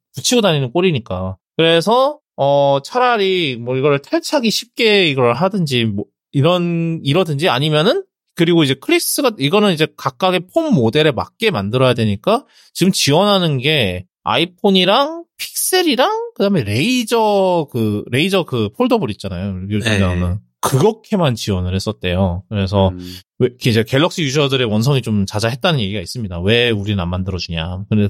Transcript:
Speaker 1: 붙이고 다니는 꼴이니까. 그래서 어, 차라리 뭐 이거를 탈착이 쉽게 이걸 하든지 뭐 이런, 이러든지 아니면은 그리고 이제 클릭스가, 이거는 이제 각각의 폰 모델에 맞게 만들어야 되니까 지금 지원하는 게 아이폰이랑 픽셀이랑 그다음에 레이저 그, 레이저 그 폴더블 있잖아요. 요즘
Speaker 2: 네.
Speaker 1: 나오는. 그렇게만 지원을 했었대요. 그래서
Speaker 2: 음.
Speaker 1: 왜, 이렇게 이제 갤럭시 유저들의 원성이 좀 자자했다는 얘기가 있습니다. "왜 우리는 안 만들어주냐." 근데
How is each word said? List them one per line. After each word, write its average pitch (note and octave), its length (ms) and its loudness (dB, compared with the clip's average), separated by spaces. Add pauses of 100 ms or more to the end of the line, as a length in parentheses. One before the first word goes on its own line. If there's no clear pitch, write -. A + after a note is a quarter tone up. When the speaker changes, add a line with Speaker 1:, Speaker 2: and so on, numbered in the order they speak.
(140)
Speaker 1:
붙이고 - 280 0
다니는 D3 300 0
꼴이니까. A2 680 -2 (180)
그래서 G3+ 600 2 (180)
어, C#3 460 2
차라리 F#3+ 760 0
뭐 B2 200 -4
이거를 C#3 240 2
탈착이 C#4+ 500 -2
쉽게 G#3 580 0
이걸 B2+ 260 2
하든지 D3+ 500 0
뭐 G#2 200 -2 (280)
이런, E3 720 0
이러든지 D#3 440 0
아니면은 D#3 560 0 (300)
그리고 E3+ 300 4
이제 C3 100 2
클릭스가, D4+ 640 -2
이거는 F#3 340 2
이제 D#3+ 140 0 (100)
각각의 F3+ 560 -2
폰 D#4+ 220 0
모델에 D3 380 2
맞게 C#3+ 400 -4
만들어야 A#2+ 420 0
되니까 A#2 500 -2 (280)
지금 F3+ 200 2
지원하는 F3 640 2
게 A#2+ 480 0 (180)
아이폰이랑 G3 1000 0 (120)
픽셀이랑 F#4 1000 -2
그다음에 G3 300 0
레이저 G3 1080 0
그, G#2+ 400 -2
레이저 E3+ 340 0
그 A2+ 320 -2
폴더블 A3+ 360 0
있잖아요. F#2+ 580 -8
요즘 G#2+ 200 -2
Speaker 2:
네. G#2 80 2
Speaker 1:
나오는. F2+ 420 0 (200)
그렇게만 E3+ 760 0
지원을 F#2 400 -2
했었대요. F#2 760 -2
그래서 G2 400 2
Speaker 2:
음. F2+ 100 -6 (400)
Speaker 1:
왜, B2 100 2
이렇게 B2+ 200 -4
이제 A2+ 180 2
갤럭시 D#3+ 360 0
유저들의 C3+ 440 0
원성이 A2 360 0
좀 G#2 240 0
자자했다는 A#2+ 540 -2
얘기가 G2+ 200 -4
있습니다. F2 400 -8
"왜 A#2+ 300 2
우리는 G#2 280 -2
안 F2 120 -2
만들어주냐." F2+ 800 -6
근데 G#2 200 2